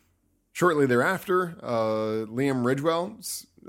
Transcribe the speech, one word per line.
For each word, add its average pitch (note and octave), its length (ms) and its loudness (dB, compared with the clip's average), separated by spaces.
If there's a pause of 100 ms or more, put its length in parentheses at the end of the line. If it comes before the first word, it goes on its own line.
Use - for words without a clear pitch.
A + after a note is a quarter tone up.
(520)
Shortly D#3 340 2
thereafter, E3+ 800 2
uh, A2 640 0
Liam C3 360 0
Ridgewell E3 560 0
s-, - 280 -12 (220)